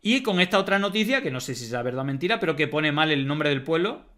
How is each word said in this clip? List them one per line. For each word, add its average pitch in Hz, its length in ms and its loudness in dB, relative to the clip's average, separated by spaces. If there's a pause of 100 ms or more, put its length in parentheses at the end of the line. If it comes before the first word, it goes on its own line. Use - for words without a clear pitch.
Y 254 220 2
con 190 160 2
esta 180 180 4
otra 196 220 2
noticia, 214 420 0
que 156 80 -4
no 127 80 -6
sé 127 160 -8
si 120 120 -8
será 120 160 -4
verdad 127 180 -4
o 135 40 -4
mentira, 165 360 -2
pero 160 160 0
que 151 100 2
pone 151 240 0
mal 156 220 2
el 135 160 0
nombre 151 200 0
del 139 140 0
pueblo 175 440 -2 (120)